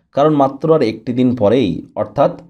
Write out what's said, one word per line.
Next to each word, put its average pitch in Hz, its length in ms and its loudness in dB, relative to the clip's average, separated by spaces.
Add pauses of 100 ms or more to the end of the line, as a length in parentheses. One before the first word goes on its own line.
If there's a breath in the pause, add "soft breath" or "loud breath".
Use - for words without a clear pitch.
(120 soft breath)
কারণ 151 220 2
মাত্র 143 400 0
আর 151 80 2
একটি 110 300 -4
দিন 123 240 0
পরেই, 104 460 0 (120)
অর্থাৎ - 560 -2